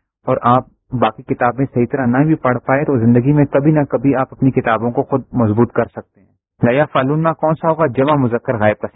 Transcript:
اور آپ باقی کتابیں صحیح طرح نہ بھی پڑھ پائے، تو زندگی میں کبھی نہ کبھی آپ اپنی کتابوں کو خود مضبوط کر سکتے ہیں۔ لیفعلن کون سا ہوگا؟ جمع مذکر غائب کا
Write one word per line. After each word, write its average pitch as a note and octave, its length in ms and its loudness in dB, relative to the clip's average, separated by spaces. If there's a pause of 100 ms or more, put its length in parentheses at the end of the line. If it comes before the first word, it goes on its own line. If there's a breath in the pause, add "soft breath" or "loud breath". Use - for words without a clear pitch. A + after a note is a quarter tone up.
(260)
اور C3 160 0
آپ B2 220 2 (360)
باقی A2+ 220 -2
کتابیں B2+ 520 -2
صحیح A#2+ 180 0
طرح C3+ 140 -2
نہ B2+ 180 2
بھی D#3 100 2
پڑھ B2 320 -2
پائے، C3+ 180 0
تو C#3 140 0
زندگی A#2+ 340 4
میں D3 120 4
کبھی C#3+ 280 0
نہ D3+ 120 2
کبھی B2+ 320 -2
آپ C3 140 -4
اپنی C3+ 200 0
کتابوں A#2 400 -2
کو C3 120 -2
خود C3 200 -2 (100)
مضبوط A2+ 400 0
کر A#2+ 120 -2
سکتے - 360 -18
ہیں۔ - 500 -4
لیفعلن D3+ 640 0
کون G#3 200 -2
سا - 140 -4
ہوگا؟ D#3+ 180 0
جمع C3+ 380 0
مذکر A#2 340 -4
غائب G#2+ 200 0
کا G#2+ 180 -10